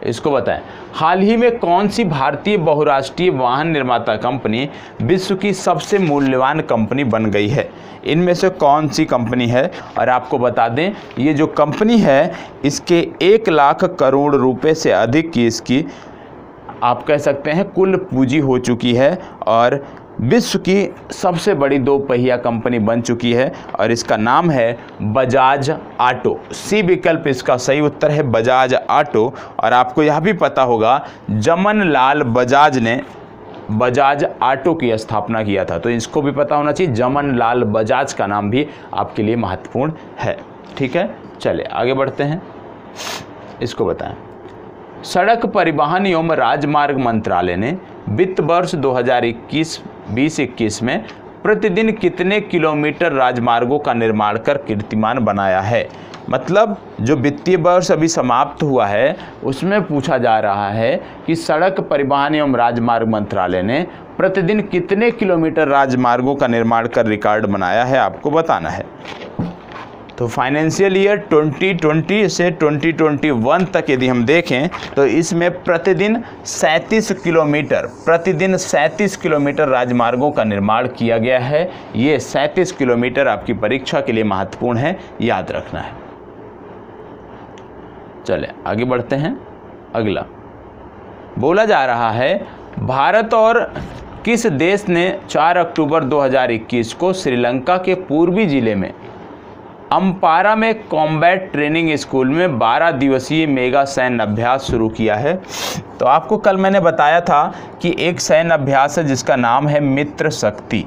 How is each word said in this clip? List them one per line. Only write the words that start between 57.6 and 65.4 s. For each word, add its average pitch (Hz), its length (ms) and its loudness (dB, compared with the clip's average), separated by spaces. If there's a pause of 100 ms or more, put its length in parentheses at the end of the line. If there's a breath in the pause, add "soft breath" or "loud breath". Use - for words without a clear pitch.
अभी 160 160 2
समाप्त 131 560 0
हुआ 127 220 2
है, 113 320 0 (260 loud breath)
उसमें 175 400 0
पूछा 147 340 -2
जा 117 220 2
रहा 101 300 0
है 113 320 0 (260 loud breath)
कि 165 80 0
सड़क 170 440 0
परिवहन 143 560 0
एवं 147 200 0
राजमार्ग 117 520 2
मंत्रालय 98 540 0
ने 135 260 -2 (300 loud breath)
प्रतिदिन 190 440 0
कितने 202 500 0
किलोमीटर 165 560 0